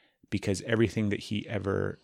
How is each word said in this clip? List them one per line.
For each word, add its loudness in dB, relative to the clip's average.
Because 0
everything 4
that 0
he -6
ever, -2